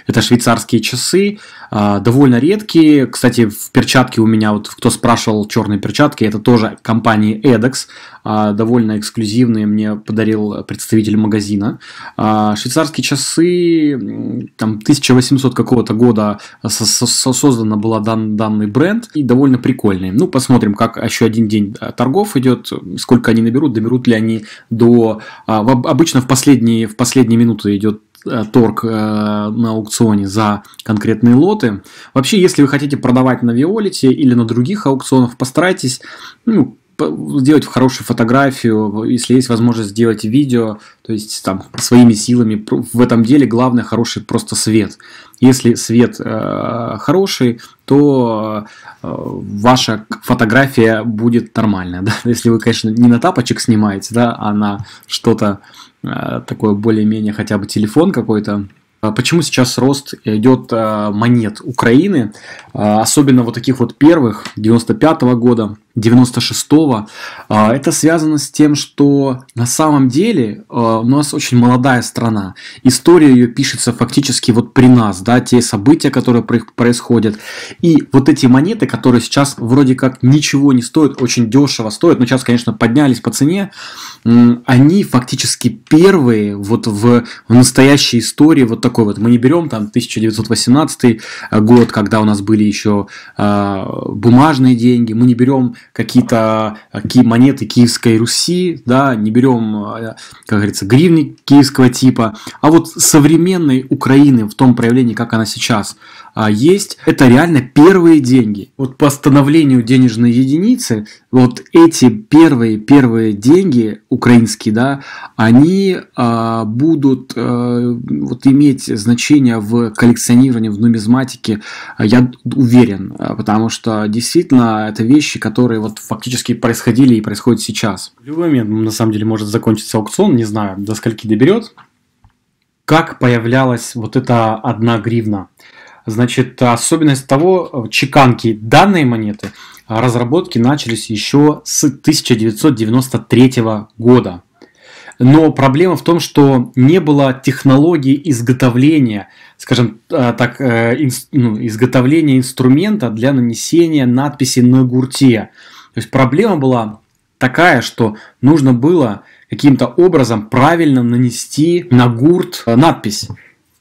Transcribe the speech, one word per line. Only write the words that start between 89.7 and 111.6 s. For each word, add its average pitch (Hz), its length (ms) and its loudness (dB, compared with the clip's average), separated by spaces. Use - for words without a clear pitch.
тысяча - 300 -6
девятьсот 107 300 -4
восемнадцатый 123 720 0
год, 110 400 4
когда 107 300 0
у 107 40 0
нас 104 160 0
были 107 220 0
ещё, 104 440 -2
а, 101 720 -4
бумажные 127 680 4
деньги, 117 380 0
мы 117 120 2
не 123 80 4
берём 123 420 0
какие-то, 110 840 0
а, 104 100 -10
ки-, 123 220 2
монеты 120 420 2
Киевской 117 520 2
Руси, 165 680 -2
да, 131 300 0
не 107 160 -2
берём, 117 440 0
а, 110 400 -12
как 104 140 -2
говорится, 101 260 -4
гривны 151 500 2
киевского 135 440 4
типа, 123 460 0
а 151 100 2
вот 160 180 2
современной 160 1000 2
Украины 131 580 2
в 107 60 -12
том 127 220 2
проявлении, 117 380 0
как 117 200 -6
она 113 120 0
сейчас, - 520 -6
а, 110 160 -2
есть, 151 560 0
это 143 220 4
реально 143 340 4
первые 165 580 4
деньги. 120 580 0
Вот 135 200 -8
по 147 120 2
становлению 139 760 2
денежной 120 480 2
единицы, 131 760 -2
вот 123 340 2